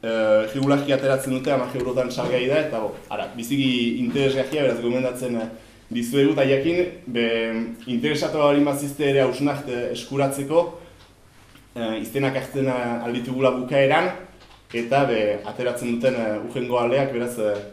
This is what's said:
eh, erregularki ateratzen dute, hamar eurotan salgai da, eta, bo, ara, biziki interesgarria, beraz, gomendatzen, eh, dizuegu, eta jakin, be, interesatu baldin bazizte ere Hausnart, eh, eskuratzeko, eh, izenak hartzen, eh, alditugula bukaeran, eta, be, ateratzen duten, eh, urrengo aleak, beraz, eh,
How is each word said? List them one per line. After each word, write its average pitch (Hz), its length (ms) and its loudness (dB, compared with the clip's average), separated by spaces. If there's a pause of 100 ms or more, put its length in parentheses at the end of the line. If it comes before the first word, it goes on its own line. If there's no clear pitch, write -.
eh, 110 420 4
erregularki 139 480 2
ateratzen 135 400 0
dute, 131 180 -2
hamar 127 240 0
eurotan 127 360 -2
salgai 123 360 -2
da, 147 120 2
eta, 113 200 -2
bo, 107 140 -4 (160)
ara, 104 260 -6
biziki 120 640 0
interesgarria, 135 640 0
beraz, 117 180 2
gomendatzen, 123 560 -2
eh, 113 100 -4 (420)
dizuegu, 139 440 2
eta 139 120 4
jakin, 156 400 2 (220)
be, 117 180 0 (640)
interesatu 143 500 -2
baldin 143 280 6
bazizte 143 440 -2
ere 139 120 4
Hausnart, 135 480 0
eh, 120 240 -2
eskuratzeko, 139 680 0 (1120)
eh, 113 260 -4
izenak 135 340 -2
hartzen, 131 320 -2
eh, 120 380 -2
alditugula 127 460 0
bukaeran, 139 600 2 (600)
eta, 120 320 2
be, 107 400 0
ateratzen 120 500 -4
duten, 123 200 2
eh, 110 320 -2
urrengo 123 320 -2
aleak, 131 320 2
beraz, 120 280 -4
eh, 104 160 2 (180)